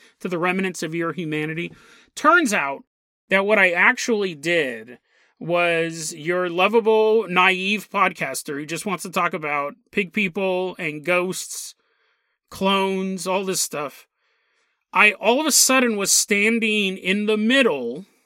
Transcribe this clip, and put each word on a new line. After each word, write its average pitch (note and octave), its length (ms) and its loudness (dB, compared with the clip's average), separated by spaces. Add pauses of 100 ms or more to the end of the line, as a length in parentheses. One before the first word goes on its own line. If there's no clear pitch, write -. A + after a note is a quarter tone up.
(220)
to F#3+ 80 -6
the F3 100 -2
remnants F#3 420 -2
of D#3+ 140 -6
your E3 180 -4
humanity. D#3+ 600 -6 (420)
Turns D4+ 380 4
out C#3 300 -4 (460)
that G3 160 2
what G#3 140 4
I F#3 120 4
actually G3+ 640 2
did C3+ 640 -2 (420)
was E3 760 -2
your F3 340 -2
lovable, A3 800 4
naive F#3 640 0
podcaster E3+ 640 -2
who D3+ 100 -8
just D#3+ 200 -10
wants F#3 180 -4
to G3 80 -10
talk F3 220 -2
about D3 420 -6 (160)
pig G3 200 -4
people F#3 680 -2
and D3+ 260 -8
ghosts, - 720 -4 (720)
clones, F#3+ 800 -2
all F#3+ 160 -2
this F#3 180 -2
stuff. - 460 -8 (840)
I G3+ 200 6
all A#3 260 2
of D#4 60 -2
a D4 60 2
sudden B3 460 2
was F#3+ 140 -2
standing G#3+ 880 0
in G3+ 280 -2
the G#3+ 120 2
middle G3 680 2 (200)